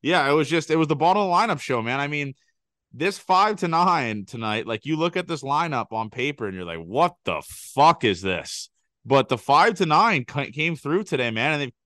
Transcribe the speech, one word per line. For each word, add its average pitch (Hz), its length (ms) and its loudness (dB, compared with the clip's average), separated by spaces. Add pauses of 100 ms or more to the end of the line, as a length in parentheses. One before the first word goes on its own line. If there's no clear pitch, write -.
yeah, 147 260 2
it 143 40 2
was 147 160 2
just, 160 220 -2
it 156 60 2
was 160 120 2
the 151 80 0
bottom 180 260 2
of 196 60 0
the 175 60 0 (200)
lineup 139 60 -6
show, 120 220 -4
man. 123 180 -4
I 143 80 -4
mean, 143 260 -6 (580)
this 170 260 -4
five 196 380 2
to 180 120 -2
nine 160 560 0
tonight, 110 420 -4
like, 113 200 -6
you 156 100 -2
look 165 200 -2
at 180 120 -4
this 156 140 -6
lineup 139 500 -2
on 110 180 -4
paper 127 360 -6
and 95 100 -8
you're 90 80 -10
like, 82 160 -8
"What 107 340 0 (100)
the 80 220 -4
fuck - 580 2
is 95 180 2
this?" 90 480 -6 (340)
But 127 240 4
the 127 100 0
five 170 360 4
to 180 120 0
nine 160 380 4
ca-, 139 260 -6
came 156 260 -4
through 175 280 -2
today, 123 260 -2
man, 117 220 0
and 147 100 -2
they've 123 120 -8 (120)